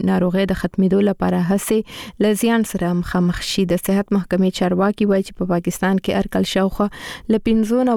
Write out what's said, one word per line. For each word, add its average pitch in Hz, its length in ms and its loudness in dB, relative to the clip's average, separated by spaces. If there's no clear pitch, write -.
ناروغۍ 185 420 2
د - 80 -8
ختمېدو 190 380 2
لپاره 202 220 0
هڅې 185 600 0
له 214 120 4
زیان 226 380 2
سره 175 220 -2
مخامخ 175 500 0
شي. - 220 0
د 180 220 0
صحت 196 260 0
محکمې 185 460 2
چارواکي 190 460 0
وایي 196 180 2
چې - 160 -8
په 180 60 -2
پاکستان 180 520 -2
کې 190 220 -2
هر 190 80 -2
کال 190 160 0
شاوخوا 196 360 0
له 214 80 2
پنځو 226 520 0
نه 233 60 2